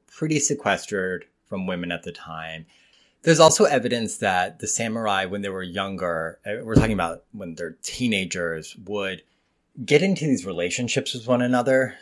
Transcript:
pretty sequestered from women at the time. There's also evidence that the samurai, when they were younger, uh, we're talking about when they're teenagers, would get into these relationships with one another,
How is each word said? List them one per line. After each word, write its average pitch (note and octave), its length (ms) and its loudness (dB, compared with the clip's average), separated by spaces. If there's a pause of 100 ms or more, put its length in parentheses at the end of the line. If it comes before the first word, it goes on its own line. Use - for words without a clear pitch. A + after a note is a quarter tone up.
pretty D#3 320 -2
sequestered F#2+ 840 -2 (200)
from F#2+ 220 -6
women F2 240 -4
at E2 100 -6
the F2+ 100 -12
time. D#2+ 540 -12 (560)
There's D#3+ 180 6
also D#3+ 260 8
evidence A#2+ 520 0
that F#2 420 0
the - 80 -8
samurai, A2 580 -2
when G2 180 -6
they G2 60 -4
were F#2+ 120 -6
younger, F2+ 800 -4
uh, G#2 200 -8
we're A2+ 100 -6
talking A2 200 6
about E2+ 400 -2
when F#2+ 200 -10
they're D#2+ 300 -10
teenagers, F2+ 920 -2 (100)
would G2 360 -6 (640)
get D3 160 6
into F#3 240 0
these C3 200 0
relationships G2 680 -2
with A#2 120 -10
one B2 160 2
another, B2+ 600 2